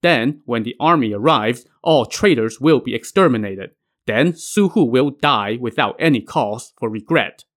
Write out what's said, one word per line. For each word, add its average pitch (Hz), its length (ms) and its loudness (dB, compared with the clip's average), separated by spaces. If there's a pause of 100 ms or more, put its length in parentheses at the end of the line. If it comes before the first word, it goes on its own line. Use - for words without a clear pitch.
then, 147 440 0
when 117 180 -4
the 117 160 -8
army 147 320 2
arrives, 117 540 -2 (160)
all 147 240 2
traitors 120 560 0
will 147 180 4
be - 140 -8
exterminated. 110 760 -2 (340)
Then 131 300 2
Su 196 340 0
Hu 196 160 2
will 127 240 2
die 117 500 -2
without 120 400 -4
any 147 220 2
cause 113 580 -6
for 117 100 -4
regret.' 113 560 -4 (120)